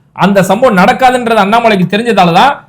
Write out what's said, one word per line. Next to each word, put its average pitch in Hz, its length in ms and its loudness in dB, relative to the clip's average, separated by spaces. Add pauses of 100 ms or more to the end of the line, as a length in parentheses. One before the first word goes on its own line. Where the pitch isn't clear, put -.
(120)
அந்த 196 300 0
சம்பவம் 226 340 0
நடக்காதுன்றது 240 600 0
அண்ணாமலைக்கு 208 600 0
தெரிஞ்சதாலதான் 208 600 0 (120)